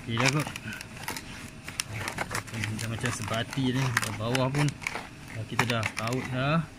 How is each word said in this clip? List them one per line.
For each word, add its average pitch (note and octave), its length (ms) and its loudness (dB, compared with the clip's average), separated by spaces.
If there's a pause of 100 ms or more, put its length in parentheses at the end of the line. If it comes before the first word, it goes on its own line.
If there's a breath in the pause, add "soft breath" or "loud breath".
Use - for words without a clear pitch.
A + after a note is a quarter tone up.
Okey A#2 160 -2
dah B2+ 80 6
kot. D3 180 2 (1800)
Okey, - 320 -2
macam, G#2+ 320 0
macam A2+ 160 2
sebati A2+ 540 0 (100)
ni. C3+ 80 4
Kat A#2 380 2
bawah B2+ 320 4
pun, D3 160 6 (680)
dah, A2 160 -4
kita B2 160 2
dah A#2 160 2 (160)
taut B2 320 0
dah. C#3 320 4 (160)